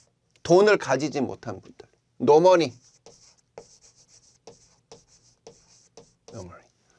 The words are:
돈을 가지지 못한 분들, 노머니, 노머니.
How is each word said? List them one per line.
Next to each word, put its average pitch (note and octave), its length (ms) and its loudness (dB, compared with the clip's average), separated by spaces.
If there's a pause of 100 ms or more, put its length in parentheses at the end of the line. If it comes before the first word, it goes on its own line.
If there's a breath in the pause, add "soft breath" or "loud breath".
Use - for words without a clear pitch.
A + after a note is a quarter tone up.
(420)
돈을 G3 340 2
가지지 C3+ 440 -6
못한 G#2 400 -12
분들, - 260 -20 (300)
노머니, D#3+ 560 2 (3500)
노머니. F#2 300 -20 (360)